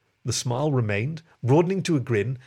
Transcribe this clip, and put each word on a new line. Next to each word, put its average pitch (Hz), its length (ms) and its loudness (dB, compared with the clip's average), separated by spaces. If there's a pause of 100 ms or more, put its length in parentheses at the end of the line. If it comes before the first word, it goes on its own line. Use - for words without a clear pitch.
(240)
The 117 100 -4
smile 131 380 -2
remained, 123 500 -2 (220)
broadening 170 400 4
to 165 140 0
a 123 40 0
grin, 117 460 -2